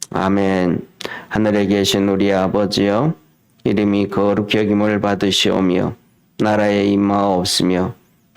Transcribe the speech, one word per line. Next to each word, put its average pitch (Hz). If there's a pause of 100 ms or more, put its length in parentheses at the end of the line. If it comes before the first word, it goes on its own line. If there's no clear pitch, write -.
아멘. 95 (420)
하늘에 104
계신 98
우리 98
아버지여, 101 (520)
이름이 101
거룩히 101
여김을 104
받으시오며 95 (440)
나라의 104
임하옵시며 98 (420)